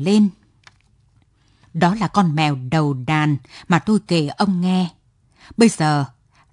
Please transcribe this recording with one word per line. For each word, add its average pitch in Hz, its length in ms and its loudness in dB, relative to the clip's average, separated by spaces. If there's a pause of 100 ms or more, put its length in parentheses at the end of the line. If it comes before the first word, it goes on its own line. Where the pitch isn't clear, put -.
lên. 202 280 2 (1500)
"Đó 175 200 0
là 208 140 -4
con 175 260 0
mèo 151 220 0 (140)
đầu 151 240 0
đàn 151 420 -2 (320)
mà 175 100 4
tôi 214 280 0
kể 165 200 0
ông 185 340 -2
nghe. 185 280 0 (680)
Bây 233 120 4
giờ, 151 360 0 (480)